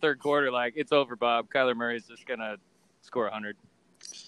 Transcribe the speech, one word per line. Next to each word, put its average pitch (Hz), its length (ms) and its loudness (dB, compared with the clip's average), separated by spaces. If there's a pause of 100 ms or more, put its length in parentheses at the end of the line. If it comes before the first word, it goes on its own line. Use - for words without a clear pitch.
third 143 180 2
quarter, 143 320 2
like, 123 240 0
"It's 151 160 -2
over, 135 240 2
Bob. 117 340 2
Kyler 127 280 2
Murray's 117 300 -4
just 117 180 -20
gonna 110 320 -6 (460)
score 117 240 -2
a 98 40 -4
hundred." 104 240 -8 (720)